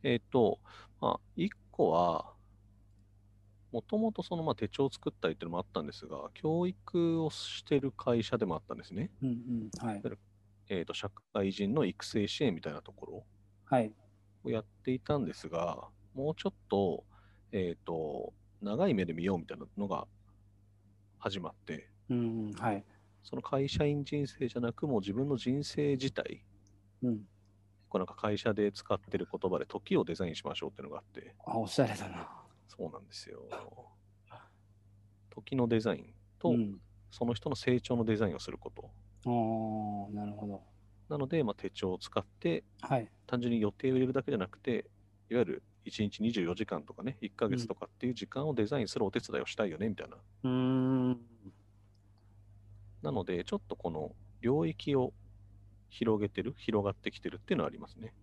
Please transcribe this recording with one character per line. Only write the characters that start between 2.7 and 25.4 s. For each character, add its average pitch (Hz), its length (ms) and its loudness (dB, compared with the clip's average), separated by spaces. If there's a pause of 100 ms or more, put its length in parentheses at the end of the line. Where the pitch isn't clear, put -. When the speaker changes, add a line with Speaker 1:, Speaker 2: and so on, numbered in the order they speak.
Speaker 1:
も 117 100 -2
と - 160 -2
も 220 160 4
と - 100 -4
そ 180 140 -4
の、 160 60 -2
ま 151 100 2
あ、 - 20 4
手 104 140 0
帳 - 160 2
を 135 80 4
作 - 160 -4
っ - 100 -2
た 87 100 2
り 80 60 2
っ - 40 -6
て 85 80 -6
い - 20 -4
う - 20 -4
の - 20 -4
も 87 60 0
あ 92 40 0
っ - 100 -6
た 85 100 0
ん 73 40 -4
で 71 80 -8
す 78 120 -14
が、 73 280 -10
教 165 320 2
育 170 580 0
を 147 60 0
し - 340 -8
て 143 160 6
る 135 100 0
会 120 320 2
社 - 140 0
で 110 80 4
も 87 100 0
あ - 40 -2
っ - 100 -8
た 117 60 -4
ん - 20 -6
で - 80 -14
す - 80 -16
ね。 - 180 -4 (120)
Speaker 2:
う 135 40 0
ん - 40 2
う - 20 0
ん、 117 540 -4
は 110 60 0
い。 - 20 -2
Speaker 1:
い - 20 -4
わ 101 80 -8
ゆ - 60 -2
る、 - 80 -10 (500)
え 92 140 0
ー - 20 -2
と、 - 80 -8
社 - 180 -4 (220)
会 101 200 2
人 101 200 0
の 139 140 4
育 - 180 -4
成 101 240 0
支 - 160 0
援 101 100 4
み 80 60 -8
た - 80 -6
い 73 60 -6
な 76 80 -10
と - 100 -18
こ - 140 -14
ろ 104 180 -12 (400)
Speaker 2:
は 127 160 4
い。 107 100 0 (540)
Speaker 1:
を 120 60 -4
や 110 100 2
っ 110 40 -14 (200)
て 127 80 0
い 127 80 0
た 147 180 2
ん 120 60 0
で 78 80 -2
す - 160 -12
が、 82 400 -2 (240)
も 143 200 -2
う - 20 -2
ち - 140 -4
ょ - 20 2
っ - 40 -20 (140)
と、 98 360 2 (460)
え 90 320 0
ー - 40 -12
と、 80 480 -4 (260)
長 110 280 0
い 151 40 4
目 95 140 4
で 82 80 -4
見 85 100 -2
よ 95 120 4
う - 20 0
み 80 80 -6
た 92 80 -10
い 78 40 -12
な 73 60 -12 (140)
の 101 100 -2
が - 180 -4 (1120)
始 98 240 -4
ま 80 80 -6
っ - 60 -10
て、 - 340 -10 (220)
Speaker 2:
う 127 40 2
ん 120 40 2
う 113 320 -2
ん、 - 20 -10
は 107 220 -2
い。 98 100 -6 (380)
Speaker 1:
そ - 140 -10
の 127 40 -4
会 139 300 0
社 151 160 2
員 147 180 0
人 147 220 -2
生 - 220 -4
じ 123 100 -4
ゃ - 20 0
な 117 140 0
く、 - 120 -2
も 127 120 2
う - 20 6
自 95 140 -4
分 139 160 0
の 131 80 2
人 135 260 0